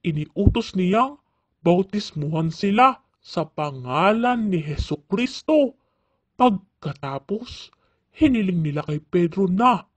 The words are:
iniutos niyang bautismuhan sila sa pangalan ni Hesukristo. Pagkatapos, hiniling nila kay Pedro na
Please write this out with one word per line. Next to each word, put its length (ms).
iniutos 720
niyang 400
bautismuhan 880
sila 480
sa 240
pangalan 1040
ni 80
Hesukristo. 1200
Pagkatapos, 1400
hiniling 400
nila 240
kay 160
Pedro 480
na 500